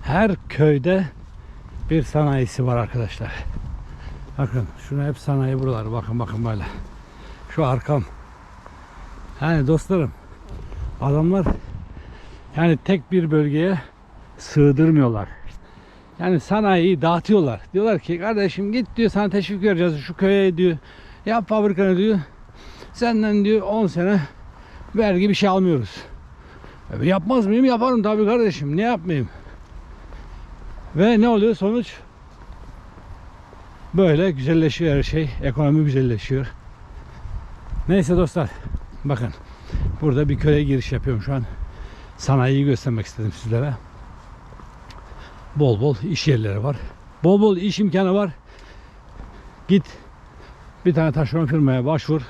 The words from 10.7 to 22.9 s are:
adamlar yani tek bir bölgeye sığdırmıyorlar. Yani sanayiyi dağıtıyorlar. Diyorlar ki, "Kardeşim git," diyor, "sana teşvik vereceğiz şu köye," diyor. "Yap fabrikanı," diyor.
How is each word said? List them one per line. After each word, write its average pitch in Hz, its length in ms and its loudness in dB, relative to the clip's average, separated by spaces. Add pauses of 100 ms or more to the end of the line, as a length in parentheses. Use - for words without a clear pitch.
adamlar 156 460 2 (1080)
yani 160 280 4
tek 180 280 0
bir 170 180 2
bölgeye 156 480 2 (600)
sığdırmıyorlar. 143 920 4 (880)
Yani 180 220 2
sanayiyi 190 600 2
dağıtıyorlar. 165 580 2 (140)
Diyorlar 202 240 2
ki, 170 200 -4
"Kardeşim 202 540 -2
git," 240 140 0 (100)
diyor, 226 140 4
"sana 202 200 0
teşvik 190 320 -2
vereceğiz 175 360 2
şu 151 160 -10
köye," 196 420 2
diyor. 175 200 2 (500)
"Yap 220 220 0
fabrikanı," 196 480 2
diyor. 208 220 2 (760)